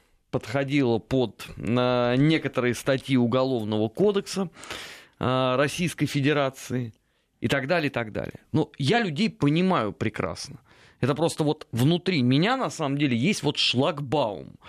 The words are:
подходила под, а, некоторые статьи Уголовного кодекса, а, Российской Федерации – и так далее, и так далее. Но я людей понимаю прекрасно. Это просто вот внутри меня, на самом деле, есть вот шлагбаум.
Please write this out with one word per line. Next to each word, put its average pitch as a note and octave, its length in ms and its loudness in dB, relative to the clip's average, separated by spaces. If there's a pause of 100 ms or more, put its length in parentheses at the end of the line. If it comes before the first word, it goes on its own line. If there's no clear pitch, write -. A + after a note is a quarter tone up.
(300)
подходила C3 680 0
под, - 580 -2
а, B2 580 0
некоторые C3+ 600 2
статьи B2+ 420 0
Уголовного A#2 720 2
кодекса, F#3+ 640 0 (680)
а, B2+ 380 0
Российской D3+ 500 -2
Федерации – C3+ 880 -2 (480)
и - 60 0
так C3+ 220 0
далее, E3+ 180 2
и C3 60 -2
так A2+ 180 -4
далее. G1+ 300 -8 (100)
Но - 280 0
я G3 220 2
людей F#3 300 0
понимаю D3 640 2
прекрасно. - 640 -6 (400)
Это C3 160 0
просто D#3+ 300 0
вот - 260 -2
внутри D#3 520 2
меня, D#3 340 4
на A3+ 120 -2
самом C#3+ 300 -4
деле, C3+ 180 2
есть D3+ 280 0
вот D3 140 0
шлагбаум. B2 960 -2 (120)